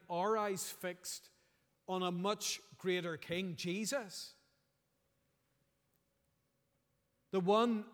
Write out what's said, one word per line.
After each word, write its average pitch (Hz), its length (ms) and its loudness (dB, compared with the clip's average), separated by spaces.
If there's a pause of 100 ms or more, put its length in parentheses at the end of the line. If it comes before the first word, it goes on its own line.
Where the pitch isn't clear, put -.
our 190 300 2
eyes 202 320 -2
fixed - 580 -8 (600)
on 185 160 2
a 180 80 2
much 202 480 0 (180)
greater 175 380 0
King, 175 400 -4
Jesus. 202 800 -4 (3000)
The 190 80 2
one 214 540 4